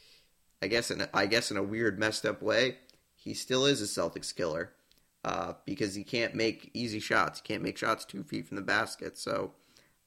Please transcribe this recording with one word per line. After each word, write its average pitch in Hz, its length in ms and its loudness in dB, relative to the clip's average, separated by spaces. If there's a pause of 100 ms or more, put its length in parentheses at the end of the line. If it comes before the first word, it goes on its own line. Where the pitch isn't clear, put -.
(600)
I 98 60 0
guess 117 240 2
in 92 100 -2
a, - 120 -2
I 101 120 4
guess 117 260 2
in 104 60 0
a 98 60 2
weird, 104 360 0
messed 107 260 2
up 104 160 0
way, 113 360 2 (360)
he - 200 -10
still 127 320 2
is 139 160 4
a 101 40 -2
Celtics 85 480 -2
killer, 82 380 -2 (520)
uh, 87 300 -2 (120)
because 98 280 -2
he 101 100 -6
can't 117 300 0
make 110 400 0
easy 110 260 -4
shots. 98 400 2
He - 80 -16
can't 101 140 -2
make 104 160 -4
shots 113 280 0
two - 180 -10
feet 104 240 -6
from - 80 -10
the 98 80 -4
basket. - 540 -2
So, 98 340 -4 (540)